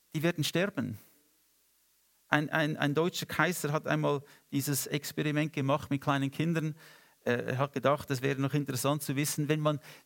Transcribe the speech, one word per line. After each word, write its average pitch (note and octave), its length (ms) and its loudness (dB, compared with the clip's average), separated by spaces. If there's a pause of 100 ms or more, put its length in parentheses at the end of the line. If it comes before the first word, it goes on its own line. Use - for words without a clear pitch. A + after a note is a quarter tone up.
(140)
die D3+ 80 0
werden E3 220 2
sterben. C3+ 540 -2 (1300)
Ein, D3+ 220 2
ein, D#3 260 0
ein D3 180 0
deutscher E3 320 0
Kaiser D#3 460 0
hat D3+ 140 -2
einmal D3 360 2 (280)
dieses C#3 360 0
Experiment D3+ 640 -2
gemacht C#3+ 380 0
mit C#3 120 0
kleinen C#3 280 2
Kindern. D#3 440 0 (500)
Äh, B2 80 2
er B2 260 -2
hat C#3 140 0
gedacht, C#3 380 2
das B2+ 120 -2
wäre C3+ 180 0
noch C#3 140 0
interessant C#3+ 480 0
zu C3+ 140 -2
wissen, D3 320 0
wenn D#3 120 2
man D3+ 200 2 (240)